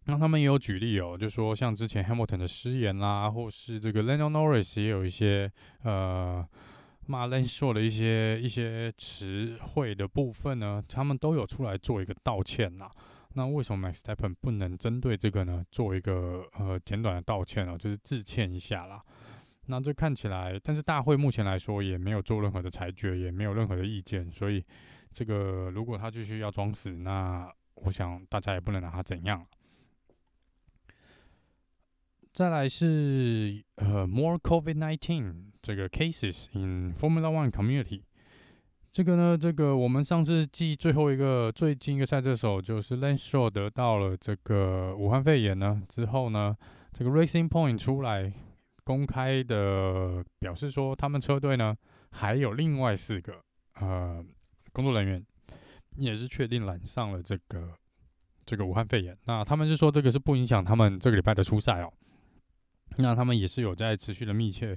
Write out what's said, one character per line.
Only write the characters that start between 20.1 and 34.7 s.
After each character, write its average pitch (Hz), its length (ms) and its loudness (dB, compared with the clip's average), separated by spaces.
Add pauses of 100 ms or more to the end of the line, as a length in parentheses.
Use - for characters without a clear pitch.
起 110 140 -6
来， 92 340 -4
但 156 120 0
是 151 60 -2
大 151 220 0
会 143 120 6
目 139 140 4
前 107 160 0
来 95 140 0
说 101 240 -2
也 92 120 -2
没 90 140 -4
有 107 100 0
做 107 220 0
任 101 100 2
何 95 80 -4
的 90 80 -6
裁 92 240 -6
决， 92 240 -4
也 90 140 -4
没 92 140 -2
有 101 100 -2
任 110 140 0
何 98 80 -2
的 92 100 -2
意 104 160 -4
见， 87 300 -6
所 101 180 -4
以 98 160 -2 (460)
这 - 120 -8
个 98 460 -2
如 104 160 -4
果 117 100 -6
他 104 140 -6
继 110 160 -8
续 107 140 -6
要 107 100 -4
装 101 240 -2
死， 98 200 -8
那 90 540 -4 (280)
我 95 160 -2
想 90 360 -6
大 104 120 -4
家 98 140 -2
也 90 60 -2
不 87 120 -4
能 95 100 -2
拿 87 80 -8
他 92 140 -6
怎 87 220 -8
样。 95 200 -2 (2750)
再 180 180 0
来 143 200 0
是， 131 920 2 (120)
呃， 101 320 2
more 147 300 2
covid 165 380 2